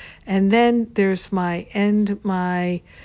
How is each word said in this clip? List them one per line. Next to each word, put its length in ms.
And 240
then 420
there's 380
my 420
End 500
My 580